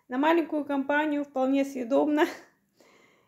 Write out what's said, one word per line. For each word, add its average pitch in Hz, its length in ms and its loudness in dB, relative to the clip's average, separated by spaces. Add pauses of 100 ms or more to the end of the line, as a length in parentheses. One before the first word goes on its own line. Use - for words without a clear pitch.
На 254 100 -6
маленькую 311 460 0
компанию 285 640 -2
вполне 269 400 0
съедобно. 277 640 0
<laughs> - 60 -14 (920)